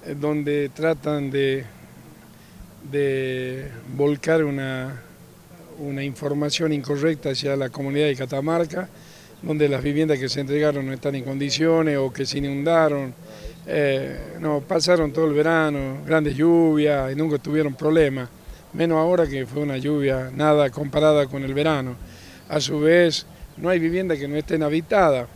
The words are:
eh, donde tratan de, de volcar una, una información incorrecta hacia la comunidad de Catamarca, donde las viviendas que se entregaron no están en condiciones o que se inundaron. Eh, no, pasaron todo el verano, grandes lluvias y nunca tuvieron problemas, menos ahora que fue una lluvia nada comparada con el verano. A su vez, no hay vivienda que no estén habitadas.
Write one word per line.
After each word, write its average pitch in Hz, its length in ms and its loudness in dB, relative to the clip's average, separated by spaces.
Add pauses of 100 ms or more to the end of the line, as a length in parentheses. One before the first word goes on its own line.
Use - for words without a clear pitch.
eh, 151 140 -8
donde 147 520 -2
tratan 151 600 -2
de, 135 340 0 (1300)
de 135 800 -4 (260)
volcar 147 480 2
una, 135 580 -4 (760)
una 139 240 -6
información 143 720 -2
incorrecta 147 580 0
hacia 139 240 -2
la 139 140 -2
comunidad 139 380 0
de 143 100 0
Catamarca, 156 720 -2 (540)
donde 151 260 2
las 139 120 0
viviendas 147 380 2
que 131 100 -4
se 143 120 -4
entregaron 143 460 0
no 135 60 -6
están 139 220 -4
en 135 80 -4
condiciones 143 760 2
o 135 140 0
que 131 140 -4
se 139 120 -4
inundaron. 143 760 0 (500)
Eh, 143 760 -2
no, 151 220 0
pasaron 165 500 2
todo 160 140 2
el 151 80 2
verano, 147 680 0
grandes 151 300 2
lluvias 151 800 4
y - 20 -4
nunca 147 240 0
tuvieron 147 360 -2
problemas, 143 540 2 (440)
menos 165 260 2
ahora 170 300 2
que 135 180 -4
fue 135 160 -4
una 139 160 -2
lluvia 131 560 0
nada 147 360 4
comparada 147 560 2
con 139 180 -8
el 135 100 -4
verano. 143 400 0 (540)
A 156 100 -2
su 143 220 -2
vez, 165 440 4 (320)
no 156 120 -4
hay 185 100 2
vivienda 170 380 0
que 139 100 -6
no 143 80 -6
estén 156 300 -2
habitadas. 156 720 2